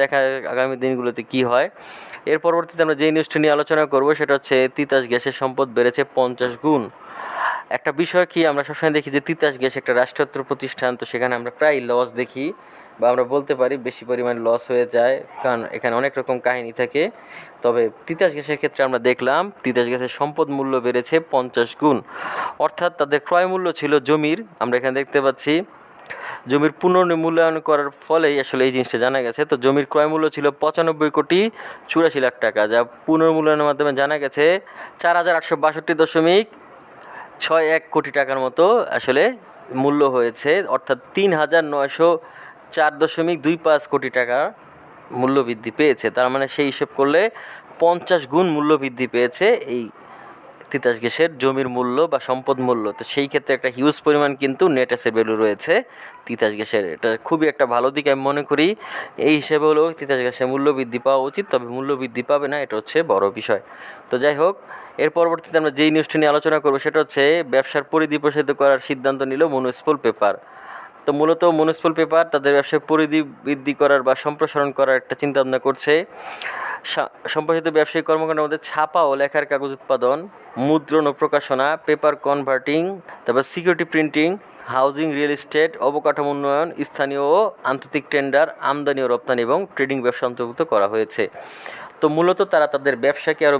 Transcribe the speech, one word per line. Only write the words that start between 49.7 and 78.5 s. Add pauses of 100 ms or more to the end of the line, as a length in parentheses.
এই (840)
তিতাস
গ্যাসের (120)
জমির
মূল্য (160)
বা (100)
সম্পদ (120)
মূল্য। (140)
তো (100)
সেই
ক্ষেত্রে
একটা
হিউজ (100)
পরিমাণ (120)
কিন্তু (120)
নেট
অ্যাসেট
ভ্যালু
রয়েছে (520)
তিতাস
গ্যাসের, (100)
এটা (180)
খুবই
একটা (100)
ভালো
দিক
আমি
মনে
করি। (640)
এই
হিসেবে
হলেও (120)
তিতাস
গ্যাসের
মূল্য (120)
বৃদ্ধি
পাওয়া
উচিত,
তবে (100)
মূল্য (100)
বৃদ্ধি
পাবে
না,
এটা
হচ্ছে (140)
বড় (120)
বিষয়। (480)
তো
যাই
হোক, (500)
এর
পরবর্তীতে
আমরা
যেই
নিউজটি
নিয়ে
আলোচনা
করবো,
সেটা
হচ্ছে (300)
ব্যবসার
পরিধি
প্রসারিত (100)
করার
সিদ্ধান্ত (100)
নিল (100)
মিউনিসিপ্যাল
পেপার। (680)
তো
মূলত (160)
মিউনিসিপ্যাল
পেপার (100)
তাদের
ব্যবসার
পরিধি (260)
বৃদ্ধি
করার
বা (120)
সম্প্রসারণ (100)
করার
একটা
চিন্তাভাবনা
করছে। (1000)
সা-, (220)
সম্প্রসারিত
ব্যবসায়িক
কর্মকাণ্ডের
মধ্যে